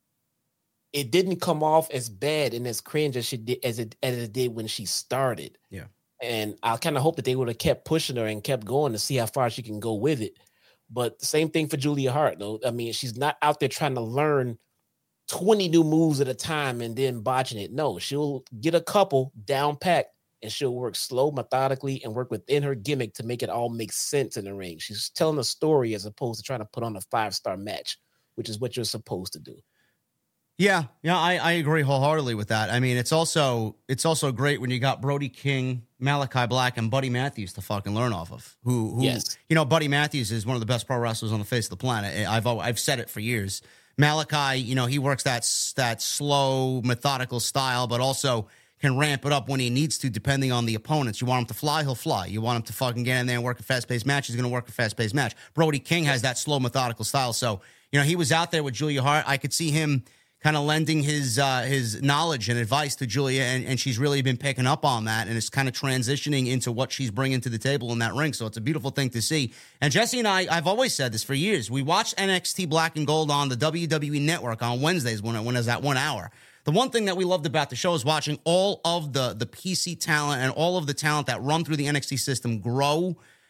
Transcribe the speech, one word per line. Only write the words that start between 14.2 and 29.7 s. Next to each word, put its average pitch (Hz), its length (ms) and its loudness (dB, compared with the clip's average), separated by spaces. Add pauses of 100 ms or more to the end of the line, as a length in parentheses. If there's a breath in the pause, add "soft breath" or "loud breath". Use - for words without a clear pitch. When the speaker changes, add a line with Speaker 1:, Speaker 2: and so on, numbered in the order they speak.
Speaker 1:
twenty 196 400 4
new 165 140 8
moves 156 380 4
at 135 80 2
a 127 60 -2
time 135 480 -2
and 117 120 -6
then 127 260 0
botching 127 380 0
it. 95 140 -8
No, 123 260 -2
she'll 143 460 -4 (160)
get 160 140 2
a 170 80 4
couple 156 500 2 (140)
down 143 300 0
pat, 165 320 2 (340)
and 107 100 -8
she'll 127 220 -2
work 123 200 -4
slow, 131 360 0
methodically, 135 720 -2
and 110 100 -8
work 123 160 -4
within 135 340 0
her 139 100 -2
gimmick 120 400 -4
to - 80 -10
make 120 200 -6
it 120 60 -2
all 117 220 -2
make 113 220 -8
sense - 440 -2
in 107 80 -6
the 98 80 -10
ring. 92 260 -10
She's - 300 -8
telling 160 300 0
a 123 60 -2
story 135 500 2
as 98 100 -6
opposed 107 360 -6
to - 40 -12
trying 131 140 -6
to 107 120 -10
put 120 120 -8
on 113 140 -6
a 95 40 -12
five-star 107 560 -4
match, 98 400 -8 (380)
which 113 160 -8
is 107 80 -8
what 123 180 -6
you're 120 80 -2
supposed 104 500 -6
to 78 40 -12
do. - 180 -20 (1040)